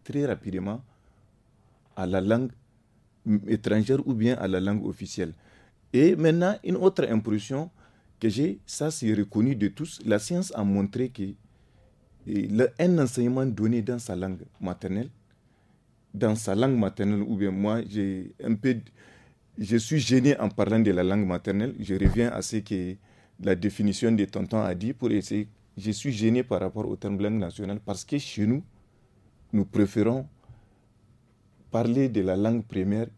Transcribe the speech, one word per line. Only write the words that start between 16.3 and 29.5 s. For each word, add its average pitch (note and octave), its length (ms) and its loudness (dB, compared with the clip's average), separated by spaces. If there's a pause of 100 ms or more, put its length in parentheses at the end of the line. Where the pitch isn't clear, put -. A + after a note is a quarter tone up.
sa G2+ 200 -2
langue B2+ 220 4
maternelle, G2+ 440 0
ou G#2+ 140 -2
bien G2 160 0
moi, G#2+ 360 0
j'ai G2 460 -4 (100)
un A#2 120 0
peu, B2 220 0 (800)
je G#2+ 200 0
suis D3 220 0
gêné B2+ 400 4
en G#2+ 100 0
parlant G#2+ 300 2
de G#2+ 120 6
la F2+ 120 2
langue G2 240 2
maternelle, G2 520 -2
je G2+ 160 -4
reviens G2+ 360 2
à - 100 -6
ce - 160 -4
que F#2+ 380 -6 (480)
la F#2 120 2
définition G#2 560 0
de G#2 140 4
tonton G2+ 360 -4
a F#2 140 -2
dit, G#2+ 180 -4
pour A#2 180 -2
essayer, G#2 360 -2 (300)
je G#2 140 -4
suis C3+ 200 -4
gêné A2+ 320 2
par F2+ 180 -2
rapport G#2 260 -6
au - 80 -4
terme G2 260 -4
langue G#2 180 0
nationale, G2 460 -6
parce G2 200 -6
que D3 120 -4
chez G#2+ 300 -2
nous, C#3 160 0 (880)